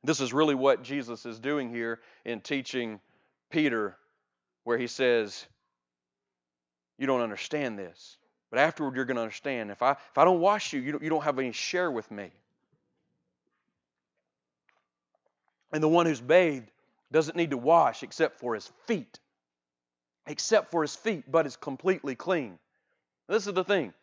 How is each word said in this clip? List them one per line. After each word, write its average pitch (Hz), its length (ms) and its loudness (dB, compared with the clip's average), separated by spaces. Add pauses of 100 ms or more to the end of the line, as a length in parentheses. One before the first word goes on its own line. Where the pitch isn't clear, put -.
This 143 180 0
is 120 140 -2
really 151 200 4
what 131 280 2
Jesus 120 420 -8
is 113 160 -12
doing 135 300 -4
here 117 280 -6 (280)
in 117 160 -6
teaching 123 580 -6 (480)
Peter, 117 480 0 (680)
where 117 120 0
he 120 100 -2
says, 117 600 0 (1500)
"You 135 80 -2
don't 127 160 2
understand 117 560 -6
this, - 400 -16 (320)
but 117 80 -2
afterward 143 380 0
you're 131 100 -2
gonna 120 160 -2
understand. 113 480 -8
If 101 100 -12
I, 131 120 4
if - 260 -6
I 156 80 8
don't 175 140 4
wash 196 340 0
you, 135 80 -2
you 143 100 -6
don't, 143 100 -6
you 151 60 -6
don't 151 160 -2
have 139 140 -2
any 131 140 -4
share 180 380 -4
with 117 200 -6
me." 101 200 -12 (3500)
And 156 100 0
the 156 60 6
one 170 160 6
who's 147 160 0
bathed 139 500 4 (420)
doesn't 156 240 2
need 170 140 0
to 135 80 0
wash 143 440 4
except 139 380 -2
for 120 160 -4
his 101 100 -10 (200)
feet. 175 340 -4 (1040)
Except - 460 2
for 165 100 2
his 147 140 -4
feet, 175 340 -6
but 156 160 4
is 127 100 -10
completely 139 600 -4
clean. 139 420 -4 (680)
This 202 180 0
is 202 60 -6
the 180 100 0
thing. 170 400 0